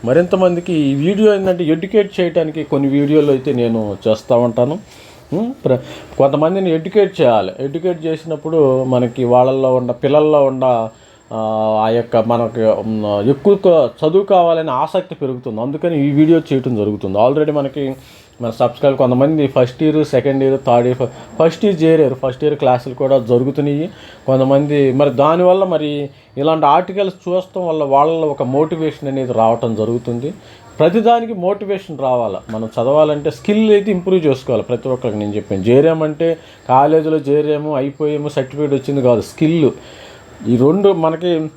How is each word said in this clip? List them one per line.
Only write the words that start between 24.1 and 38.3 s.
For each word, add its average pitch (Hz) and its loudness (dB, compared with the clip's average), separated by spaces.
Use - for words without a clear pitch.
కొంతమంది 139 2
మరి 143 2
దానివల్ల 175 2
మరి 147 -4
ఇలాంటి 156 0
ఆర్టికల్స్ 185 0
చూడటం 185 -4
వల్ల 156 -2
వాళ్ళలో 151 2
ఒక 143 -4
మోటివేషన్ 151 -2
అనేది 131 -4
రావటం 113 0
జరుగుతుంది. 120 -4
ప్రతిదానికి 226 2
మోటివేషన్ 190 -6
రావాలా. 123 -2
మనం 110 -8
చదవాలంటే 147 0
స్కిల్ 214 -2
అయితే 208 2
ఇంప్రూవ్ 185 0
చేసుకోవాలి 127 -2
ప్రతి 123 -6
ఒక్కరికి. 123 -4
నేను 104 -4
చెప్పాను, 98 -6
చేరామంటే 156 2
కాలేజీలో 151 2
చేరాము, 147 -2
అయిపోయాము, 147 -4
సర్టిఫికేట్ 143 -4